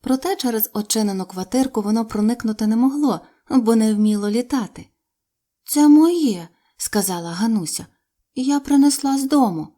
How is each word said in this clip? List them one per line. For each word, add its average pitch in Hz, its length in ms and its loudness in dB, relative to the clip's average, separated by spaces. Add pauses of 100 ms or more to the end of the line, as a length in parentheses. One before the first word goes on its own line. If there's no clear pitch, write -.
Проте 269 360 -4
через 226 360 -4
очинену 208 540 -4
квартирку 226 560 -4
воно 220 240 -2
проникнути 214 600 -4
не 220 100 0
могло, 262 440 0 (300)
бо 226 260 2
не 220 180 2
вміло 208 360 0
літати. 240 560 -6 (800)
«Це 294 240 4
моє», 294 600 4 (280)
сказала 180 540 -4
Гануся. 185 560 -4 (480)
«Я 277 260 0
принесла 277 580 2
з 277 60 -4
дому». 240 520 0